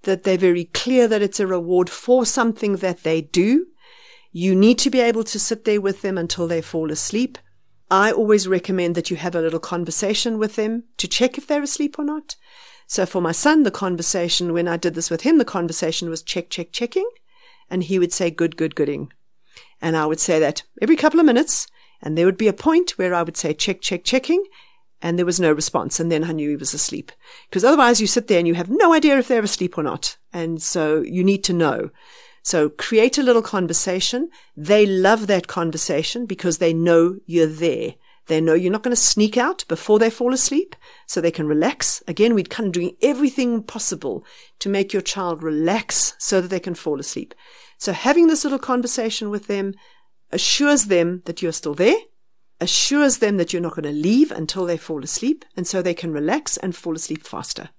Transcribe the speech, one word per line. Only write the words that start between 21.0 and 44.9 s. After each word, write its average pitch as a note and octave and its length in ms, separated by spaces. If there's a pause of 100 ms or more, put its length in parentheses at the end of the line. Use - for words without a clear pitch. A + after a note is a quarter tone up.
of D#4 60
minutes. C4 420 (340)
And D#3 160
there F3 80
would F#3+ 100
be A3 120
a F#3+ 40
point D#4+ 460
where F3+ 160
I E3+ 80
would E3 140
say, D#3 180
"Check, - 280
check, F3+ 200
checking." D4+ 400 (580)
And E3+ 160
there F3 80
was E3+ 140
no E3 140
response. D3 480
And E3+ 100
then D#3+ 140
I E3 80
knew D3+ 180
he D3 60
was C#3+ 180
asleep. - 380 (400)
'Cause F#3 100
otherwise A#3+ 380
you G#3 80
sit - 180
there F3+ 140
and E3+ 80
you E3+ 60
have F3 140
no E4 240
idea D4+ 240
if B3+ 120
they're A#3 160
asleep F3+ 340
or D3+ 60
not. - 320 (160)
And E3 280
so D#3 420
you F3+ 200
need G3 220
to F#3 80
know. C#3+ 380 (520)
So D3+ 260
create A#3 500
a C4+ 60
little A#3 180
conversation. F#3+ 880 (260)
They G3+ 300
love G3 400
that F#3 220
conversation E3 800
because F3+ 320
they E3 140
know E3+ 540
you're E3 220
there. D#3 480 (320)
They D#3+ 120
know E3 140
you're F3+ 160
not G#3+ 140
gonna B3 100
sneak G#3+ 420
out C#4 300
before G#3 320
they A3+ 120
fall B3 220
asleep, C#4+ 440 (320)
so - 120
they E3+ 120
can D#3 160
relax. D#3 580
Again, G#3+ 300
we're F#3 80
kind G#3+ 240
of F3 40
doing F3 300
everything B3 640
possible - 600 (360)
to - 80
make G3 240